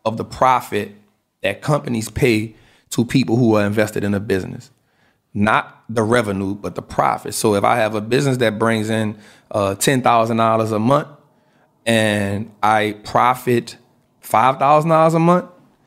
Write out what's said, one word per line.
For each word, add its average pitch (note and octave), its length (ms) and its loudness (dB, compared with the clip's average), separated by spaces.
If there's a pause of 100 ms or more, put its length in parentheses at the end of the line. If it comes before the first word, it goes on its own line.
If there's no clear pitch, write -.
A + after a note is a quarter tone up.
of A2+ 100 -2
the A2 80 -8
profit A#2 680 -2 (500)
that G2+ 200 -4
companies C#3 460 -4
pay A2+ 460 0 (360)
to A#2 140 -2
people A#2 320 0
who A#2 200 4
are G2+ 100 2
invested G#2 380 -2
in G2+ 100 -2
a G2 60 -2
business. G2 500 -6 (640)
Not A2 540 -2
the A2+ 140 -2
revenue, G#2 540 0
but F2+ 200 -12
the - 60 -10
profit. - 520 -4
So A2 200 0
if G2+ 80 2
I A#2 140 2
have A2 180 0
a G#2+ 60 -4
business B2+ 380 0
that A2 200 0
brings A2 320 0
in, A2 260 -2 (360)
uh, G2 240 0
ten C3+ 260 0
thousand A#2 360 2
dollars A2+ 340 2
a G#2+ 80 -2
month C#3 260 0 (800)
and G#2 640 0 (120)
I G#2+ 420 2
profit A#2+ 720 0 (440)
five B2+ 380 2
thousand D3+ 320 2
dollars D#3+ 240 4
a E3+ 40 2
month, F3 280 2 (400)